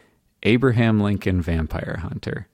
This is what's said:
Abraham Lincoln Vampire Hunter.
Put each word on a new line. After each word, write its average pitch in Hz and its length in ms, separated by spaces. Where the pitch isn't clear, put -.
Abraham 117 560
Lincoln 98 420
Vampire 82 600
Hunter. - 500